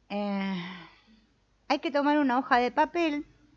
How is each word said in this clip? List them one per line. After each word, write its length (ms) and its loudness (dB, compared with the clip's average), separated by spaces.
Eh, 560 -4
hay 100 2
que 140 -4
tomar 260 2
una 200 2
hoja 180 2
de 160 2
papel, 520 0